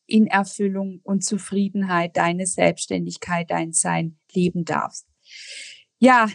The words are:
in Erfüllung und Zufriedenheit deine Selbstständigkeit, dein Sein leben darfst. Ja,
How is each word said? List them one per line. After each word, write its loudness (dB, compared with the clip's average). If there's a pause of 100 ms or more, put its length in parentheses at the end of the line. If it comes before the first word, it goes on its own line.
in 4
Erfüllung -2
und -2
Zufriedenheit -2
deine 0
Selbstständigkeit, -2
dein -4
Sein -2 (140)
leben 0
darfst. -6 (920)
Ja, 8